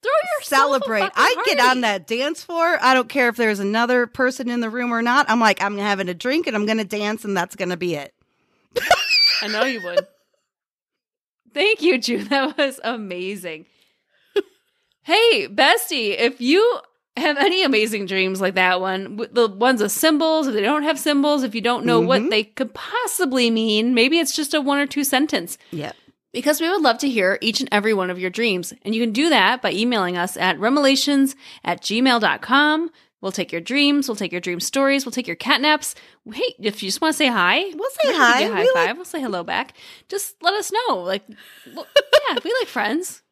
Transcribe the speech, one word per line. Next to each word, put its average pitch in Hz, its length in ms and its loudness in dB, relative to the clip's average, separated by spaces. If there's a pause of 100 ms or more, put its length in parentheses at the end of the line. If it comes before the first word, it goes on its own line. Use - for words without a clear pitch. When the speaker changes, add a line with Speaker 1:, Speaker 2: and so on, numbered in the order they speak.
Speaker 1:
Throw 480 80 -2 (280)
yourself 269 220 0 (220)
Speaker 2:
Celebrate. 226 180 -2
Speaker 1:
a 381 100 -2
fucking 349 280 2
Speaker 2:
I 392 80 -2
get 330 140 0
on 240 60 6
Speaker 1:
party. 254 160 2
Speaker 2:
that 202 240 -2
dance 269 380 -4
floor. 330 360 0
I 254 140 4
don't 240 140 0
care 254 200 2
if 226 80 -4
there's 220 240 0
another 233 460 0
person 247 440 -2
in 240 100 -2
the 226 100 -4
room 240 220 -4
or 233 80 -2
not. 240 300 2
I'm 233 100 4
like, 220 220 4
"I'm 202 160 -4
having 196 320 -2
a 180 40 -4
drink 262 320 -2
and 262 80 -4
I'm 208 120 0
gonna 220 180 0
dance 208 400 -6
and 202 100 -6
that's 180 220 -4
gonna 180 220 -4
be 170 160 -4
it." 147 180 -10 (640)
<laughs> - 680 2
Speaker 1:
I 208 60 -6
know 214 160 -2
you 247 180 -4
would. 180 240 -4 (1500)
Thank 403 260 2
you, 311 160 4
June. 240 320 -4
That 277 300 0
was 277 260 -2
amazing. 185 800 -8 (1400)
Hey, 339 440 4
bestie, 262 680 2
if 262 220 0
you 359 400 2 (360)
have 294 220 0
any 330 240 2
amazing 220 440 0
dreams 190 340 -2
like 185 140 0
that 185 260 4
one, 190 360 -4
w-, 226 140 -8
the 233 180 2
ones 226 340 2
with 208 100 -2
symbols, 311 560 2
if 240 60 -4
they 214 80 0
don't 285 200 0
have 294 160 -2
symbols, 294 460 2
if 214 100 -4
you 226 60 -4
don't 240 260 -2
know 240 140 4
what 208 220 2
Speaker 2:
Mm-hmm. 294 80 -2
Speaker 1:
they - 140 2
could - 300 -8
possibly 277 760 0
mean, 226 440 0
maybe 269 240 4
it's 320 160 -2
just 302 200 -4
a 311 60 2
one 277 180 0
or 285 80 0
two 285 180 -4
sentence. 269 520 -2 (140)
Speaker 2:
Yeah. 147 220 -8 (400)
Speaker 1:
Because 294 280 -2
we 330 80 0
would 381 140 0
love 233 160 4
to 285 100 -2
hear 202 340 0
each 220 180 -2
and 262 100 -6
every 208 240 2
one 185 160 -2
of 180 80 -6
your 185 120 -4
dreams. 190 420 -2 (100)
And 202 120 -4
you 220 60 -2
can 233 120 0
do 277 160 0
that 220 340 2
by 202 80 0
emailing 190 460 -2
us 175 200 -4
at 175 220 0
remelations 269 800 2 (260)
at - 200 -4
gmail 240 380 2
dot 180 220 0
com. 302 480 2 (300)
We'll 190 100 -6
take 190 220 -6
your 170 80 -6
dreams. 285 480 0
We'll 226 80 -4
take 190 160 -6
your 208 80 -6
dream 180 180 -6
stories. 269 480 0
We'll 233 60 -12
take 247 160 -6
your 170 80 -6
catnaps. 294 580 0 (380)
Hey, 330 260 -4
if 208 240 -6
you 196 60 -6
just - 120 -6
wanna 311 120 2
say 302 160 2
hi, 208 320 2 (140)
Speaker 2:
We'll 415 160 -6
say 523 80 -16 (100)
Speaker 1:
we're 508 100 2
gonna - 0 -
give - 0 -
Speaker 2:
hi. 247 280 6
Speaker 1:
you - 40 -2
a - 40 -4
high - 80 0
Speaker 2:
We 466 40 4
like 523 80 4 (140)
Speaker 1:
five. 240 80 -4
We'll 359 80 -14
say 330 160 -10
hello 202 240 -4
back. 190 300 -6 (340)
Just - 340 -8
let 349 120 2
us 415 180 -4
know. 440 300 -2
Like, 190 200 -4 (540)
well, 320 100 -14 (200)
Speaker 2:
<laughs> 587 220 4
Speaker 1:
yeah, 349 140 0
we 349 160 -4
like 453 100 -2
friends. 240 520 -4 (120)